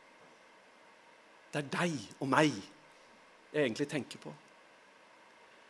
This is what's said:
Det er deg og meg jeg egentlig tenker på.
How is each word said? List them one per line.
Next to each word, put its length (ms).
Det 80
er 140
deg 180
og 160
meg 160
jeg 1120
egentlig 320
tenker 320
på. 80